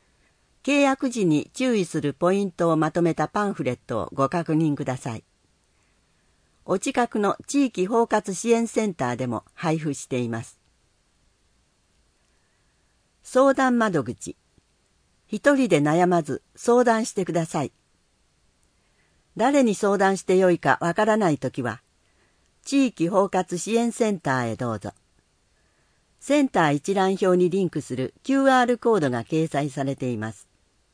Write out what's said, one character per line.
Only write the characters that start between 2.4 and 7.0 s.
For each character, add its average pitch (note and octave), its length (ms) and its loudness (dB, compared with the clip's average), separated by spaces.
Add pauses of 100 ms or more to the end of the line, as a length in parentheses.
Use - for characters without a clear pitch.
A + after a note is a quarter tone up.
ン F#3+ 60 -6
ト E3+ 220 0
を D#3+ 40 2
ま D#3 140 0
と F3 100 -2
め E3+ 140 2
た D3+ 140 -2
パ - 160 -4
ン G3+ 100 -4
フ - 80 -8
レ B2+ 100 -2
ッ B2 140 -8
ト A#2 140 -4
を E2 120 -6
ご C3+ 160 0
確 E3 260 -4
認 D#3 200 2
く C#3 100 -6
だ B2+ 120 -4
さ B2 180 -10
い。 A2 80 -14 (1400)
お F#3+ 160 -2
近 B3 260 -2